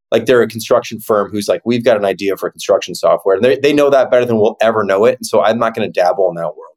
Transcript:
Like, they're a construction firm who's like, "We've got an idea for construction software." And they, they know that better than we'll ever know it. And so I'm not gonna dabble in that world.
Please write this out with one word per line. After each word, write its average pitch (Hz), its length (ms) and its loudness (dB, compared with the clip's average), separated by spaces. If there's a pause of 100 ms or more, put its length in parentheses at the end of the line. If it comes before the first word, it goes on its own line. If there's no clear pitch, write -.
(100)
Like, 120 160 0
they're 123 160 4
a 110 60 0
construction 113 500 -4
firm 101 320 -2
who's 104 160 -6
like, - 180 -2
"We've 120 200 -2
got 120 120 4
an 101 80 -2
idea 95 320 -2
for 87 140 -6
construction - 460 -2
software." - 400 0
And 107 80 -2
they, 135 140 2
they 143 140 0
know 143 180 2
that 131 200 2
better 123 140 4
than 117 140 -2
we'll 107 220 2
ever 110 220 0
know 98 220 0
it. 123 140 2
And - 80 -12
so 95 160 0
I'm 110 160 0
not 113 160 -2
gonna 104 140 -4
dabble 90 420 0
in 85 40 -10
that 82 220 -8
world. - 200 -20